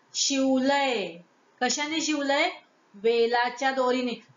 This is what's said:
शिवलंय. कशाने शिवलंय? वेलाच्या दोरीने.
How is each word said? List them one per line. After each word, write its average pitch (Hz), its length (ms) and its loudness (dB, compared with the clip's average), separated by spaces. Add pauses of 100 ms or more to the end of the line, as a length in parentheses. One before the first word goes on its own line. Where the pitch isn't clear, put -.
(140)
शिवलंय. 262 1000 0 (440)
कशाने 294 400 -2
शिवलंय? 285 500 0 (440)
वेलाच्या 233 760 0
दोरीने. 247 520 0 (140)